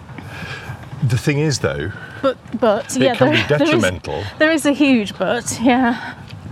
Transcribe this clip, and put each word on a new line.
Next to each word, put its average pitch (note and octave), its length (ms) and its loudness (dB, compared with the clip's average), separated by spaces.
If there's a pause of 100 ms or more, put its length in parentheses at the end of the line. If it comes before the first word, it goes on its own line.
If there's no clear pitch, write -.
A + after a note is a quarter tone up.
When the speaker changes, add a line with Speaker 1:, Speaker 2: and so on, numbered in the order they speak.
(1040)
Speaker 1:
The B2+ 140 2
thing C#3+ 220 0
is, D3+ 200 0
though, D2 320 -2 (300)
Speaker 2:
But, C4 160 0 (220)
but, A3+ 360 0
Speaker 1:
it B3+ 60 2
Speaker 2:
yeah, B3 140 4
Speaker 1:
can B3+ 180 4
Speaker 2:
there, A2+ 100 4
Speaker 1:
be - 40 -8
Speaker 2:
<laughs> - 20 2
there C4+ 140 4
is, E4 80 2
Speaker 1:
detrimental. F#2 520 0 (160)
Speaker 2:
there D#4 120 4
is D4+ 140 2
a C#4+ 60 4
huge B3+ 460 2
but, G3+ 440 -2
yeah. B3 540 2 (360)